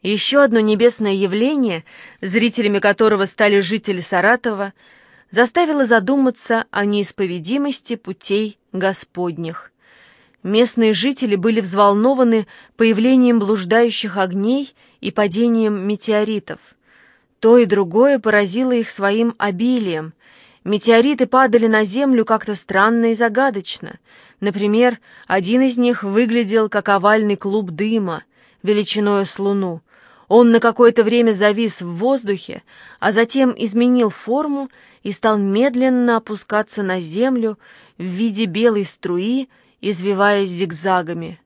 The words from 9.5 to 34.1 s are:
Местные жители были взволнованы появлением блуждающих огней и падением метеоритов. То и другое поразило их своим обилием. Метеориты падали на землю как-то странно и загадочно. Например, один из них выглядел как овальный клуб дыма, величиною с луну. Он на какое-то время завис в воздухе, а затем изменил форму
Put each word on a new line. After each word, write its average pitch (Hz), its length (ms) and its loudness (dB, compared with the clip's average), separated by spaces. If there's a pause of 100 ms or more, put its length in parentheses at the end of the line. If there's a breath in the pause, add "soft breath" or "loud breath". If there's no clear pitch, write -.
Местные 220 500 2
жители 233 420 -2
были 214 240 0
взволнованы 214 880 2 (300 loud breath)
появлением 233 600 4
блуждающих 214 800 0
огней 202 580 -2 (260 soft breath)
и 190 100 -6
падением 214 760 0
метеоритов. 208 720 -4 (800 soft breath)
То 226 180 6
и 240 80 6
другое 202 540 2
поразило 208 520 0
их 233 160 0
своим 214 500 -2
обилием. 190 760 -2 (500 soft breath)
Метеориты 233 640 2
падали 240 400 4
на 220 160 2
землю 240 400 0
как-то 220 320 -2
странно 226 560 0
и 226 40 0
загадочно. 220 840 -2 (400 soft breath)
Например, 208 600 0 (260 soft breath)
один 196 380 0
из 254 140 0
них 240 260 0
выглядел 220 680 0
как 208 180 -4
овальный 208 480 2
клуб 196 360 -4
дыма, 190 520 -4 (400 soft breath)
величиною 208 600 0
с - 120 -10
луну. 196 440 -4 (460 soft breath)
Он 233 240 6
на 226 80 6
какое-то 233 440 4
время 233 280 2
завис 208 500 0
в 175 120 -10
воздухе, 208 680 -4 (360 loud breath)
а 214 120 0
затем 233 460 0
изменил 233 520 2
форму 277 600 -4 (340 soft breath)